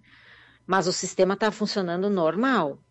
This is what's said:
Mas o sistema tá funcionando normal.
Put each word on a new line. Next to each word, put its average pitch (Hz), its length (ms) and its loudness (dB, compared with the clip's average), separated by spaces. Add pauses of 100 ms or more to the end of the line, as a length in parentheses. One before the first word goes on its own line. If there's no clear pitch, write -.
(680)
Mas 185 200 2
o 185 40 0
sistema 185 460 0
tá 220 140 0
funcionando 196 580 -2
normal. 180 720 0 (120)